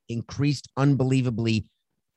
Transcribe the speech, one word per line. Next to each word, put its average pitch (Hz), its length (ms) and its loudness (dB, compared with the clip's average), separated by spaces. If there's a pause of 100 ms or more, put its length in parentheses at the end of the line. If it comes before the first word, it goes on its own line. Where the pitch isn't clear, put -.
increased, 127 680 -4
unbelievably, 127 920 0 (500)